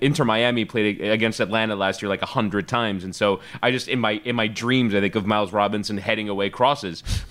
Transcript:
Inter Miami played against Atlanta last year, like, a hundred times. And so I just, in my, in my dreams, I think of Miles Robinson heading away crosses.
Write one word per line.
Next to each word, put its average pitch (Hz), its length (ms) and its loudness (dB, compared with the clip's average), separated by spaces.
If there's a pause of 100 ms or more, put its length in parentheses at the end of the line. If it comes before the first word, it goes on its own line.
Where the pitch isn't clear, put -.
Inter 147 240 2
Miami 117 400 2
played 104 360 0
against 110 380 0
Atlanta 110 380 0
last 95 260 0
year, 104 60 -2
like, 95 120 0
a 92 60 -2
hundred 101 400 -2
times. 107 380 -2
And 92 100 -10
so 101 240 2 (240)
I 120 80 4
just, 127 160 -2
in 123 140 -2
my, 107 140 0 (100)
in 123 100 -2
my 113 140 2
dreams, 117 440 2
I 101 80 4
think 98 140 2
of 107 100 0
Miles 104 280 0
Robinson 104 460 0
heading 107 300 -2
away 101 220 -2
crosses. 123 540 0 (260)